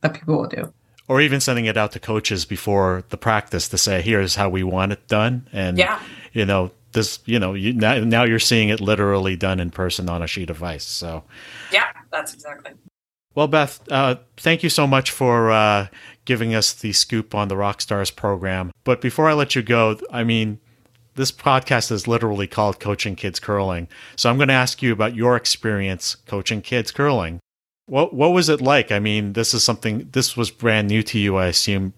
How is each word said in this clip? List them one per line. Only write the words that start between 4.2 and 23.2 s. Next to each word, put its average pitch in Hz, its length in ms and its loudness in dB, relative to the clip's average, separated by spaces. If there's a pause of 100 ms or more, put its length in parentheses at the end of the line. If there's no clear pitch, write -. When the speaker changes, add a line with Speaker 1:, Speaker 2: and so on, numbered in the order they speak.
Speaker 2:
how 101 140 0
we 92 140 -2
want 92 300 0
it - 140 -12
done." 120 460 0
And, 92 240 -2
Speaker 1:
Yeah. 92 220 0 (340)
Speaker 2:
you 113 140 0
know, 95 240 0 (220)
this, 110 320 -2
you 117 120 0
know, 95 160 0
you, 98 200 -2
now, 117 260 2
now 113 240 4
you're 113 160 2
seeing 110 300 2
it 107 120 0
literally 98 540 2
done 95 240 0
in 87 100 -4
person 90 400 -4
on 85 140 -4
a 82 40 -4
sheet 87 220 -6
of 82 140 -10
ice. 80 220 -8
So. 82 380 -8 (480)
Speaker 1:
Yeah, 202 140 2 (260)
that's - 220 -8
exactly. - 380 -18 (640)
Speaker 2:
Well, 147 120 2
Beth, 147 340 0 (100)
uh, 135 240 2 (220)
thank 165 260 0
you 165 60 2
so 147 180 2
much 135 240 2
for, 117 400 2
uh, 104 360 4 (360)
giving 113 320 0
us 107 180 0
the 107 200 -6
scoop - 420 -2
on 104 140 0
the 98 60 -2
Rockstars 101 600 -2
program. 92 560 -2 (120)
But 127 180 0
before 156 280 2
I 156 40 4
let 143 220 0
you 131 60 0
go, 110 380 2 (120)
I 120 120 -2
mean, 110 340 0 (580)
this 131 160 -2
podcast 131 600 0
is 104 160 -4
literally 110 400 0
called 104 320 0
Coaching 101 360 -4
Kids - 240 -6